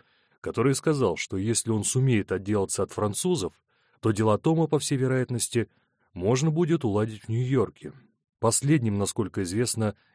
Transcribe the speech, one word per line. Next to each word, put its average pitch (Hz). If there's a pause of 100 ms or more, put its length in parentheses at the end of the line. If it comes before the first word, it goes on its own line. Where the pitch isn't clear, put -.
(400)
который 120
сказал, 131
что -
если 110
он 107
сумеет 127
отделаться 98
от -
французов, 104 (480)
то 110
дела 107
Тома, 160
по 156
всей 143
вероятности, 123 (440)
можно 127
будет 160
уладить 107
в -
Нью-Йорке, 123 (460)
последнем, 117
насколько 101
известно, 107 (180)